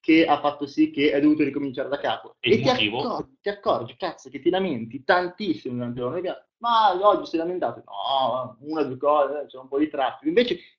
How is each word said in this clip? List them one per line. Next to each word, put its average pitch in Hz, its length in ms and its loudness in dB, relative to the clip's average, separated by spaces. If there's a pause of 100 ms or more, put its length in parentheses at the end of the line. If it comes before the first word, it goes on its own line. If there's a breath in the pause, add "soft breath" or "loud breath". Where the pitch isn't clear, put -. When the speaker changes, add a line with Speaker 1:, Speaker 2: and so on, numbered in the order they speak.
Speaker 1:
che 160 260 6
ha 143 120 2
fatto 147 280 -2
sì 156 240 0
che 143 240 2
hai 143 60 2
dovuto 151 220 4
ricominciare 135 460 -4
da 143 100 -4
capo. - 400 -6
Speaker 2:
E - 120 0
il 196 40 8
Speaker 1:
E 233 40 2
ti - 100 2
Speaker 2:
motivo? 247 320 0
Speaker 1:
accorgi, 185 400 -6
ti - 80 -6
accorgi, 151 480 -4
cazzo, 160 340 -10
che 135 80 -14
ti 135 120 0
lamenti 143 520 -4
tantissimo 180 720 -2
durante 120 240 -6
il 123 60 -6
giorno. 165 380 -6 (160)
"Ma 214 500 2
oggi 196 180 2
sei 165 120 -4
lamentato?" 165 480 -4
"No, 123 720 -4
una 151 220 -4
o - 20 2
due 131 140 -6
cose, 143 500 0
c'è - 100 -20
un 131 100 -20
po' 139 100 -2
di 151 100 2
traffico." 135 400 -4
Invece 190 300 2 (200 loud breath)